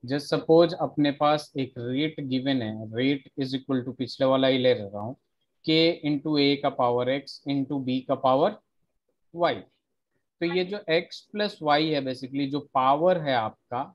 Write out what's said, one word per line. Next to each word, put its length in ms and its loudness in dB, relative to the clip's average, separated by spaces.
Just 220 -2
suppose 460 6
अपने 300 0
पास 380 0
एक 200 -4
rate 500 -4
given 340 -2
है, 300 -8
rate 340 -2
is 160 -4
equal 300 -4
to, 120 -10
पिछले 300 -2
वाला 220 4
ही 100 2
ले 160 4
रहा 260 -6
हूँ, 160 -8
k 360 4
into 280 0
a 240 4
का 160 2
power 400 0
x 300 -14
into 380 -2
b 220 -2
का 60 0
पावर 440 2
y। 200 0
तो 60 0
ये 180 0
जो 140 -8
x 300 -2
plus 300 -4
y 200 4
है 220 0
basically, 460 -6
जो 100 -2
power 480 4
है 120 0
आपका 480 -4